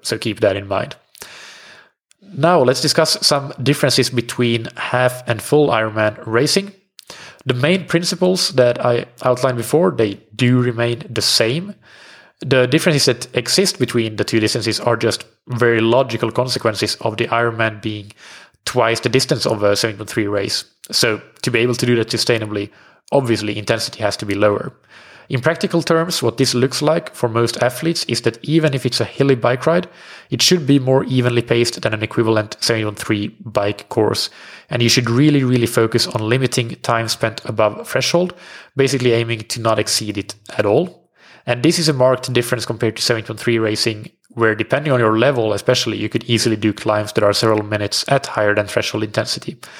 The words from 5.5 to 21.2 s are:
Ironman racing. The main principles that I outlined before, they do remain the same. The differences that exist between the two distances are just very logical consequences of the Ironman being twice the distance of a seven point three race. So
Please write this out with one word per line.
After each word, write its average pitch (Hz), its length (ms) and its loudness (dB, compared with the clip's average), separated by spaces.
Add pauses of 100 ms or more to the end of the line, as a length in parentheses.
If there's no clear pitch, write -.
Ironman 110 560 0
racing. 147 460 0 (760)
The 131 80 2
main 156 320 0
principles 180 680 0
that 123 300 2
I 120 220 0 (160)
outlined 127 360 0
before, 156 340 2
they 110 240 0 (200)
do 123 240 4
remain 120 480 -2
the 110 140 -6
same. 151 540 0 (640)
The 131 260 2
differences 147 400 2
that - 320 -2
exist 180 400 0
between 113 380 -2
the 104 80 -2
two 113 160 0
distances 107 400 -2
are 117 180 0
just 110 280 -2 (240)
very 117 300 2
logical 117 520 2
consequences 113 680 -2
of 107 160 -4
the 113 100 -2
Ironman 113 540 -2
being 107 300 -8 (540)
twice 117 360 2
the 120 80 0
distance 131 360 0
of 107 160 -2
a 101 140 2
seven 104 220 -4
point 104 120 -12
three 107 180 -2
race. 101 380 -4 (260)
So 110 300 0 (220)